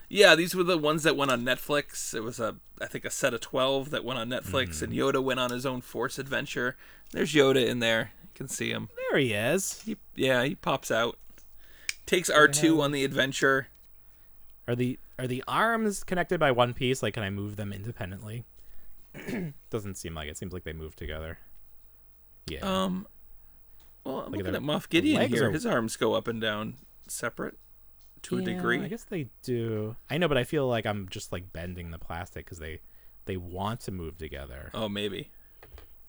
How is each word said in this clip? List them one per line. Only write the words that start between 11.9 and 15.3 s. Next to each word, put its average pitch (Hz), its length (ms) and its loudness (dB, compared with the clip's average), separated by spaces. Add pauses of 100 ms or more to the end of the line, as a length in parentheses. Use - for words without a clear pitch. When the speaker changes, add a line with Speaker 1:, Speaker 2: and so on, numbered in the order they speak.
Speaker 1:
Takes 180 240 2
Speaker 2:
Yeah. - 80 4
Speaker 1:
R 151 120 12
two 151 340 6
on 143 100 2
the 139 120 2
adventure. 135 640 2 (1000)
Speaker 2:
Are 120 80 0
the, 123 220 0 (200)
are 131 80 -4
the 127 220 -4